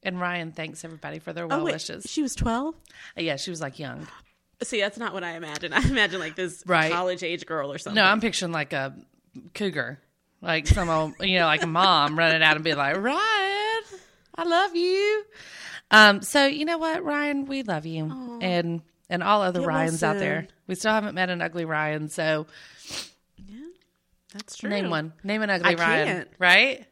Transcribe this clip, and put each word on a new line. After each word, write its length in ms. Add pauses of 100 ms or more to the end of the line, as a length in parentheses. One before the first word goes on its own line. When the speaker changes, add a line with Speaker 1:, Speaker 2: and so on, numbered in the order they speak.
Speaker 1:
And 200
Ryan 320
thanks 320
everybody 340
for 140
their 100
Speaker 2:
Oh, 40
Speaker 1:
well 180
Speaker 2:
wait. 80
Speaker 1:
wishes. 340
Speaker 2:
She 140
was 120
twelve? 400 (440)
Speaker 1:
Uh, 40
yeah, 140
she 140
was, 100
like, 200
young. 280 (560)
Speaker 2:
See, 160
that's 180
not 160
what 120
I 60
imagine. 420
<laughs> 0
I 80
imagine, 400
like, 160
this 280
Speaker 1:
Right. 240
Speaker 2:
college-age 560
girl 240
or 80
something. 240
Speaker 1:
No, 80
I'm 120
picturing, 320
like, 180
a 240 (580)
cougar. 460 (420)
Like, 260
some 220
old, 300
you 200
know, 80
like, 160
a 40
mom 500
running 240
out 140
and 80
be 120
like, 200
"Ryan, 880 (520)
I 100
love 280
you." 520 (680)
Um, 300
so, 240
you 180
know 140
what, 260
Ryan? 420
We 180
love 220
you. 240
Speaker 2:
Aw. 320
Speaker 1:
And, 400 (280)
and 120
all 200
other 180
Speaker 2:
Get 80
well 120
Speaker 1:
Ryans 220
out 160
there. 260
Speaker 2:
soon. 80 (160)
Speaker 1:
We 80
still 180
haven't 220
met 140
an 120
ugly 240
Ryan, 420
so 400 (880)
Speaker 2:
Yeah, 220 (760)
that's 220
true. 140
Speaker 1:
Name 200
one. 220 (140)
Name 160
an 80
ugly 220
Speaker 2:
I 60
Speaker 1:
Ryan. 300
Speaker 2:
can't. 220 (100)
Speaker 1:
Right? 520